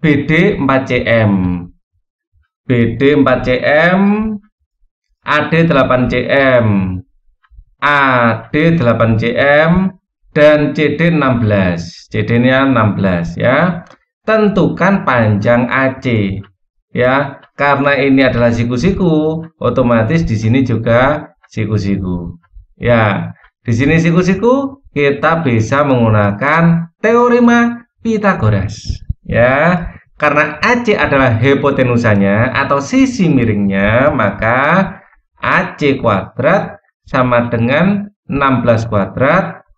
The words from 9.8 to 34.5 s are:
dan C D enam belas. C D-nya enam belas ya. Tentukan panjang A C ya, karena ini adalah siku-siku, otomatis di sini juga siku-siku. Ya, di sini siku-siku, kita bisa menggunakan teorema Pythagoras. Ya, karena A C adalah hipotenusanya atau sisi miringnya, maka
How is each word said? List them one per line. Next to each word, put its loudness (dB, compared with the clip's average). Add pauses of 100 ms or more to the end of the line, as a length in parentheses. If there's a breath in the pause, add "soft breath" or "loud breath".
dan 4
C -2
D 2
enam 0
belas. -2
C -4
D-nya 2
enam 0
belas -2
ya. -2 (400 loud breath)
Tentukan 0
panjang 0
A -2
C -2 (580)
ya, -2 (120)
karena 0
ini 2
adalah 2
siku-siku, -2 (160)
otomatis 0
di -2
sini 2
juga -2 (200)
siku-siku. -4 (400)
Ya, 0 (320 loud breath)
di 0
sini 0
siku-siku, 0 (140)
kita 0
bisa 0
menggunakan 0
teorema 2 (140)
Pythagoras. -2 (480)
Ya, 0 (260 loud breath)
karena -2
A 0
C 2
adalah 0
hipotenusanya 0
atau -2
sisi 0
miringnya, 0
maka 0 (540 loud breath)